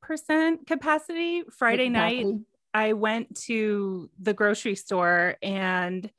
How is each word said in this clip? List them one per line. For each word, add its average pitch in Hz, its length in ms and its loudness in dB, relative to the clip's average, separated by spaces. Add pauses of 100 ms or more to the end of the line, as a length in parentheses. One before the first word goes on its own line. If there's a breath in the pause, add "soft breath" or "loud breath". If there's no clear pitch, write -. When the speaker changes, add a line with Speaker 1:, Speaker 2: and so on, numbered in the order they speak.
Speaker 1:
percent 320 640 0
capacity. 330 840 -2
Friday 247 380 2
night, 233 300 2
Speaker 2:
Capacity. 214 260 -2 (300)
Speaker 1:
I 214 200 2
went 214 420 -2 (100)
to 202 640 -2 (100)
the 202 140 0
grocery 208 420 0
store 175 640 2
and 185 760 -2